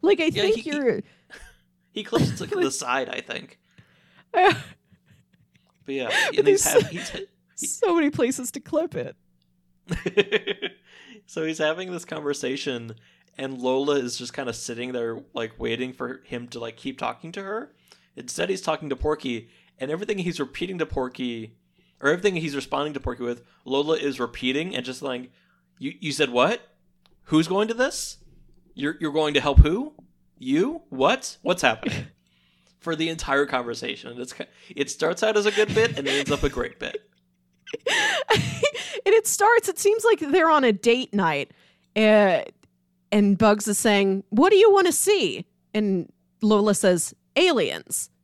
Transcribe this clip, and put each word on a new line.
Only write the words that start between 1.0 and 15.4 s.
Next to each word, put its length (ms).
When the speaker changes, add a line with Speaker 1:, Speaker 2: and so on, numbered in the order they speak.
Speaker 2:
he 140
clips 360
it 80
to 80
Speaker 1:
<laughs> 40
Speaker 2:
the 100
side, 380
I 140
think. 360
Speaker 1:
Yeah. 200
Speaker 2:
But 100
yeah, 140
Speaker 1:
But 80
Speaker 2:
and 100
he's 160
Speaker 1:
there's 180
Speaker 2:
hav-, 100
he's 180
ha- 80
Speaker 1:
so 400
many 140
places 420
to 80
clip 340
it. 220
Speaker 2:
<laughs> 840
So 180
he's 140
having 340
this 120
conversation, 920
and 200
Lola 380
is 220
just 160
kinda 180
sitting 400
there, 300
like, 260